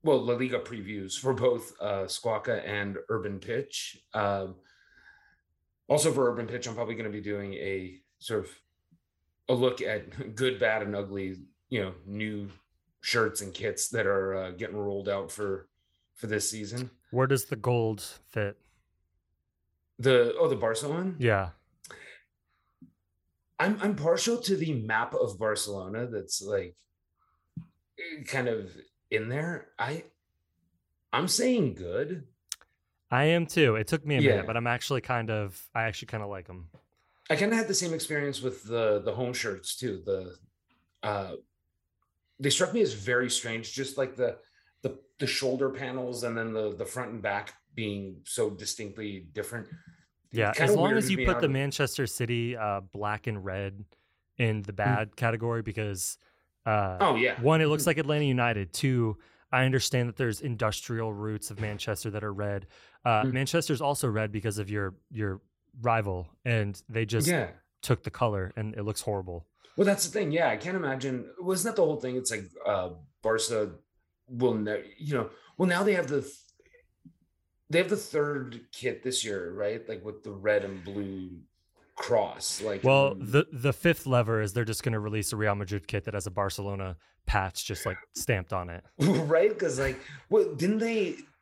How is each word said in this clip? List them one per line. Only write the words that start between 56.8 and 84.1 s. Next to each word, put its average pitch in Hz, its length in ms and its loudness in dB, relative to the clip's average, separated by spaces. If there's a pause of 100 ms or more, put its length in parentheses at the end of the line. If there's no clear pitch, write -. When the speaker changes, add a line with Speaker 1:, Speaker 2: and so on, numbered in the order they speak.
Speaker 1:
Oh, 165 160 6
yeah. 117 260 2
Speaker 2:
one, 156 200 6
it 156 60 6
looks 151 160 2
Speaker 1:
Mm. 156 40 4
Speaker 2:
like 156 100 4
Atlanta 147 280 2
United. 120 480 2
Two, 120 440 2 (340)
I 127 140 6
understand 127 440 2
that 107 80 -8
there's 117 240 0
industrial 113 720 -2
roots 107 360 -4
of 101 100 -12
Manchester 104 520 -4
that 104 120 -4
are 104 100 -4
red. 101 340 -4 (380)
Uh, 110 180 6
Speaker 1:
Mm. 127 100 2
Speaker 2:
Manchester's 139 480 2
also 143 280 2
red 107 220 0
because 104 280 -2
of 98 100 -4
your, 101 260 -4 (140)
your 104 320 -4 (400)
rival, 101 460 0 (180)
and 107 440 0
they 113 160 0
just 117 220 2
Speaker 1:
Yeah. 139 240 2 (300)
Speaker 2:
took - 220 2
the - 80 -6
color, 101 460 0
and 107 180 -4
it 104 80 -4
looks 104 180 -4
horrible. 90 460 -4 (300)
Speaker 1:
Well, 202 80 6
that's 196 220 2
the 151 40 -8
thing. 190 200 0
Yeah, 160 180 2
I 110 80 0
can't 175 180 -4
imagine. 131 640 -4
Wasn't 180 240 -2 (100)
that 202 60 0
the 175 60 8
whole 151 160 2
thing? 127 160 -4
It's 127 140 -2
like, 95 180 -6 (160)
uh, 92 300 0 (260)
Barca 110 540 0 (520)
will 120 280 2
ne-, 104 420 -2
you 147 160 -4
know, 120 160 0 (280)
well, 185 120 4
now 175 140 2
they 202 100 4
have 175 140 0
the 135 140 0
th-, - 120 -10 (1400)
they 156 80 2
have 185 120 4
the 208 80 2
third 139 720 -4
kit - 320 -4
this 127 200 -2
year, 92 300 -4
right? 107 340 -4
Like, 104 160 -10
with 107 200 -12
the 110 80 -10
red 101 340 2
and 95 180 -8
blue 95 580 -8 (540)
cross. - 640 0
Like, 101 220 -4
Speaker 2:
Well, 135 280 6
Speaker 1:
um, 95 80 -8 (120)
Speaker 2:
the, 143 200 6
the 131 220 0
fifth - 340 2
lever 113 340 4